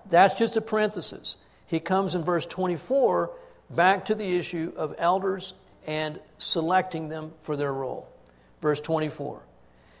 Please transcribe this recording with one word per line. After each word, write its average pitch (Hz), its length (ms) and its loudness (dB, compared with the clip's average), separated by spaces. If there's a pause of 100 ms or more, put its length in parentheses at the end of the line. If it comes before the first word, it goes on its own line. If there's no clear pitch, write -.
that's 190 260 8
just 226 220 0
a 214 40 2
parenthesis. - 760 -4 (300)
He 165 120 0
comes 185 360 0
in 170 80 -2
verse 165 220 0
twenty-four 180 880 0 (380)
back 185 360 4
to 220 100 0
the 190 200 -2
issue 165 400 -4
of 156 220 -4
elders 190 560 0 (340)
and 156 320 -4 (200)
selecting 165 680 0
them 156 260 -10 (100)
for 151 120 -4
their 143 160 -2
role. 131 380 -6 (500)
Verse 147 220 0
twenty-four, 151 600 -4 (580)